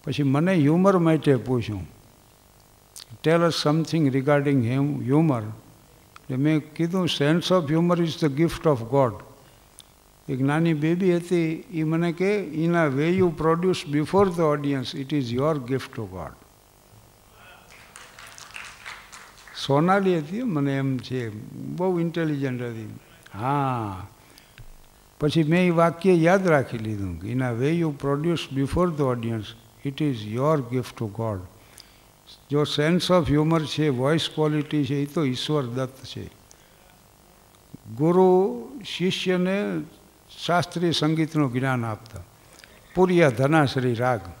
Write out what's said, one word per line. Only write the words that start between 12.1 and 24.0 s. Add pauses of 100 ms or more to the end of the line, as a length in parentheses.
કે, (220)
"In
a
way
you (100)
produce
before
the
audience,
it
is
your
gift
to
God." (3250)
સોનાલી
હતી,
મને
એમ
છે, (240)
બહુ
ઇન્ટેલિજન્ટ
હતી. (340)
હા, (1120)